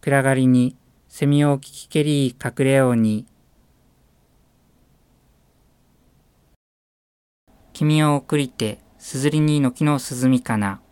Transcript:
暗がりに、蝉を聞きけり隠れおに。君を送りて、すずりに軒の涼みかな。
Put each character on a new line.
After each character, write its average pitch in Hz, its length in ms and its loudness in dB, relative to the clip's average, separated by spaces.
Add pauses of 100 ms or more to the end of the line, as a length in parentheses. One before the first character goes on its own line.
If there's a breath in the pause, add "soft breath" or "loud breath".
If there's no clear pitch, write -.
暗 139 200 0
が 135 120 2
り 131 120 2
に、 127 300 2 (320)
蝉 147 380 0
を 143 120 0
聞 139 40 -10
き - 260 -20
け 151 160 -2
り 143 340 0
隠 131 280 -4
れ 135 160 4
お 127 140 2
に。 110 300 0 (4000)
君 151 320 0
を 147 140 0
送 151 200 -4
り 139 120 -2
て、 107 300 -8 (180)
す - 220 -10
ず 143 100 0
り 156 100 -2
に 151 220 0
軒 131 240 -2
の 147 140 0
涼 127 280 -4
み 127 140 2
か 113 160 -4
な。 98 240 -6 (100)